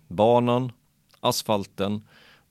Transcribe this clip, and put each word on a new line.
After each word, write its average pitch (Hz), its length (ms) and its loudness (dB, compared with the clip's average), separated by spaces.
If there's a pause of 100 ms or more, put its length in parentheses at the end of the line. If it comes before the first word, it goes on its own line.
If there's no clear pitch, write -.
banan, 120 640 2 (520)
asfalten, 104 760 -4 (500)